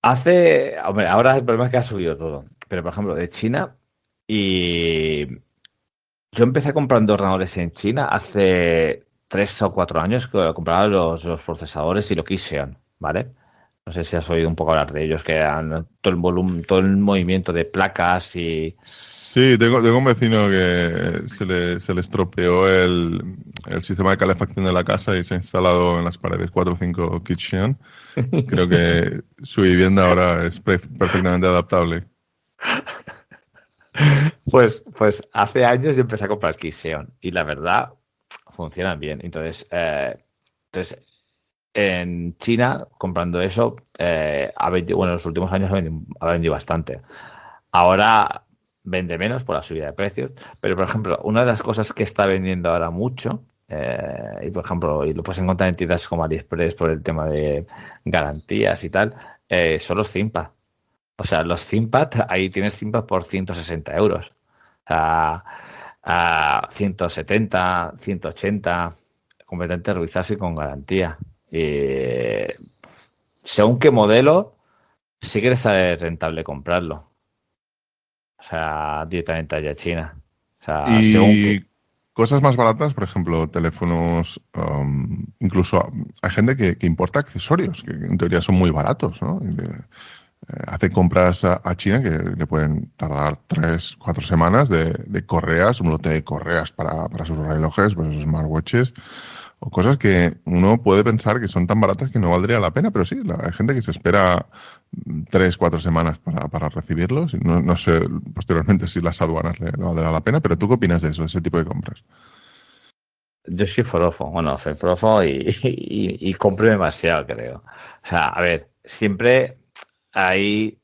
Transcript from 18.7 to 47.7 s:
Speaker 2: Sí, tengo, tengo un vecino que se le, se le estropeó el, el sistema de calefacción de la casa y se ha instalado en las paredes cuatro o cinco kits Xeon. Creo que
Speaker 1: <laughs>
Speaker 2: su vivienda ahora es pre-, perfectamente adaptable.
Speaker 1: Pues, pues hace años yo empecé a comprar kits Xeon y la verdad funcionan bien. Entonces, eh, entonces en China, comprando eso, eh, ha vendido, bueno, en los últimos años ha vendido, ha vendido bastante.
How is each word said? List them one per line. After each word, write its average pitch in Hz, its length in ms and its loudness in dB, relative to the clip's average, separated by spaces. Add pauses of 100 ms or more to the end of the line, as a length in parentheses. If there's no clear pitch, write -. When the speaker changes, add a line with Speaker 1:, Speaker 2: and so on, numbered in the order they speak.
Speaker 2:
Sí, - 760 2
tengo, 117 220 6
tengo 117 180 6
un 131 60 2
vecino 113 440 4
que 87 800 2
se - 180 -8
le, 87 320 -2
se 90 160 -4
le 90 60 -2
estropeó 90 680 2
el, 90 680 2 (320)
el 92 140 -6
sistema 95 280 0
de 98 60 4
calefacción 95 480 0
de 92 80 2
la 90 100 2
casa 98 340 -2
y 90 60 -2
se 90 120 -6
ha - 20 -2
instalado 87 640 2
en 85 60 -2
las 87 140 -6
paredes 90 320 -4
cuatro 90 220 0
o 87 40 -2
cinco 87 460 -4
kits - 260 -4
Xeon. 101 300 -2 (720)
Creo 90 200 2
que 85 600 2
Speaker 1:
<laughs> - 140 -20
Speaker 2:
su - 180 -2
vivienda 92 460 6
ahora 87 360 2
es 87 140 -4
pre-, 92 220 0
perfectamente 90 680 0
adaptable. 87 580 2 (2500)
Speaker 1:
Pues, 120 340 6 (120)
pues 104 360 2
hace 113 320 2
años 127 300 2
yo 127 80 2
empecé 110 220 -2
a 98 40 -6
comprar 98 280 -2
kits - 260 -12
Xeon 78 260 -8 (120)
y 92 100 -6
la 85 140 -2
verdad 87 460 -2 (600)
funcionan 87 480 -6
bien. 73 240 -10
Entonces, 80 480 -10
eh, 76 460 -4 (560)
entonces - 260 -10 (720)
en 87 680 -4
China, 120 460 -2 (140)
comprando 87 420 -4
eso, 98 360 -2 (200)
eh, 78 600 -2
ha - 140 0
vendido, 90 260 0
bueno, 90 160 0
en 87 60 -2
los - 80 -10
últimos 90 260 -4
años 95 180 0
ha 98 40 0
vendido, 80 260 -4 (180)
ha 85 140 -2
vendido 82 200 0
bastante. 71 480 -6 (720)